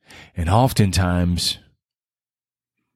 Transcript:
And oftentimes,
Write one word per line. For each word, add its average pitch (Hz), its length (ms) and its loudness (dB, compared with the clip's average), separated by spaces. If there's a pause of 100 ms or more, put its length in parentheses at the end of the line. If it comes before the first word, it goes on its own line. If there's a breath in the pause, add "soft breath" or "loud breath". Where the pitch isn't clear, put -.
(360 loud breath)
And 85 120 -4
oftentimes, 90 1080 0 (1400)